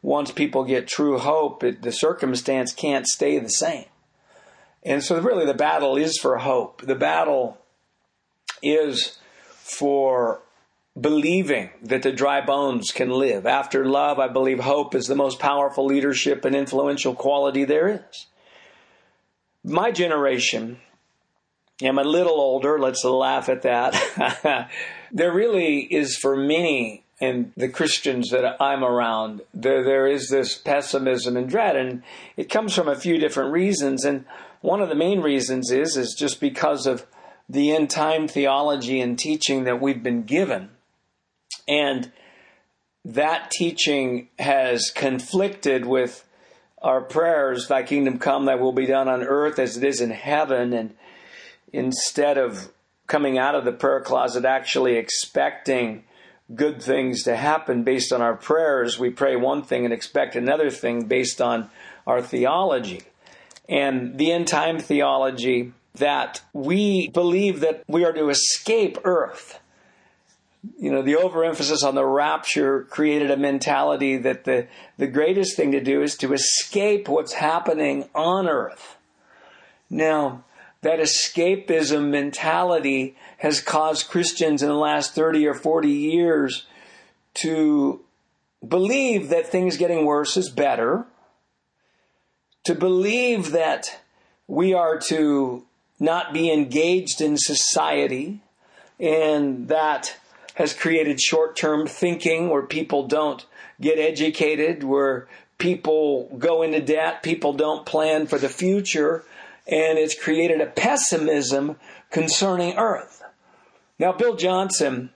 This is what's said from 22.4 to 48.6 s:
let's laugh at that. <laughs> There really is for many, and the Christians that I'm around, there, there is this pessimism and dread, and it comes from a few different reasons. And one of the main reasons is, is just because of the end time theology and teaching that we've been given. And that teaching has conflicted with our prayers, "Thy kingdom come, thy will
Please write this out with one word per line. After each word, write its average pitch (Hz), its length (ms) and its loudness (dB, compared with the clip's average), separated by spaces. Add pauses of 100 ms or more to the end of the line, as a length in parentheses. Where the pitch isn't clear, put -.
let's 131 260 0
laugh 131 460 2
at 131 140 0
that. 127 1120 0
<laughs> - 20 -10 (320)
There 175 200 2
really 175 480 2
is 143 380 -2
for 135 180 0
many, 139 680 0 (160)
and 127 340 -2
the 127 140 -4
Christians 127 600 -2
that 127 300 0
I'm 139 220 2
around, 113 600 0 (100)
there, 135 280 2
there 135 260 4
is 139 200 0
this 131 300 0
pessimism 131 800 0
and 127 120 -4
dread, 190 280 0
and 127 260 -4 (320)
it - 140 -8
comes 214 260 -2
from 165 140 2
a 139 100 0
few 170 180 2
different 147 360 0
reasons. 147 500 0
And 139 220 -2 (340)
one 185 220 0
of 180 80 0
the 156 60 0
main 180 260 2
reasons 131 500 0
is, 143 240 0
is 123 240 -2
just 143 220 -2
because 143 440 0
of 127 200 -2 (420)
the 143 260 2
end 151 160 2
time 156 380 0
theology 139 720 0
and 123 180 -2
teaching 147 460 -2
that 123 160 0
we've 131 240 -2
been 120 200 -2
given. 120 480 -2 (920)
And 139 460 0 (920)
that 151 460 -2
teaching 135 760 -2 (100)
has 131 560 0
conflicted 139 920 -2
with 127 420 -2 (540)
our 131 180 2
prayers, 139 680 0
"Thy 135 140 2
kingdom 135 360 0
come, 139 240 0
thy 135 120 2
will 127 180 0